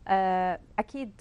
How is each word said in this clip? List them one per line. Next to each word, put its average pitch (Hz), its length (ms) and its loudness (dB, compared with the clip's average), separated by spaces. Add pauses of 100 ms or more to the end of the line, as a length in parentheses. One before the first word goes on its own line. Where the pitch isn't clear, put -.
آه، 185 520 2 (200)
أكيد 247 420 -6